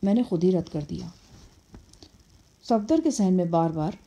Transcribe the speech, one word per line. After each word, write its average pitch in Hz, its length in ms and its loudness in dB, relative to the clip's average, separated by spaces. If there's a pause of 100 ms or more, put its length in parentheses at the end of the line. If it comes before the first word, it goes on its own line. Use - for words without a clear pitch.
میں 196 120 2
نے 247 80 2
خود 180 220 -2
ہی 185 80 4
رد 180 200 -2
کر 156 80 -6 (100)
دیا۔ 170 160 -10 (1600)
صفدر 233 360 2
کے 320 60 2
ذہن 190 240 2
میں 180 100 2
بار 165 260 2
بار 156 220 -4 (140)